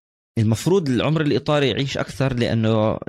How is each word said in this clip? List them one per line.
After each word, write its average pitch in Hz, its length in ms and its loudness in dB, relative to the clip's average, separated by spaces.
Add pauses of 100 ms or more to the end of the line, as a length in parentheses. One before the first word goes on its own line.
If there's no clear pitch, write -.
(380)
المفروض 135 520 2
العمر 131 320 0
الإطاري 147 480 0
يعيش 135 280 -4
أكثر، - 360 -4
لأنه 110 760 0